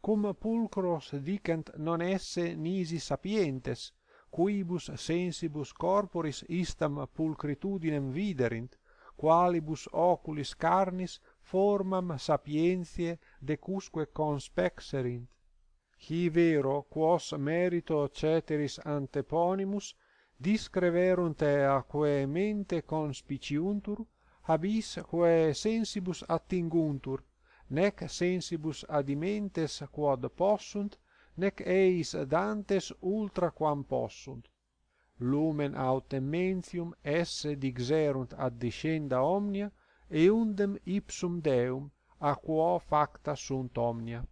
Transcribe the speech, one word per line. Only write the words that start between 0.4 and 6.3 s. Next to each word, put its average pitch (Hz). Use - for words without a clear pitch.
dicent 165
non 165
esse 175
nisi 165
sapientes, 143
quibus 180
sensibus 160
corporis 175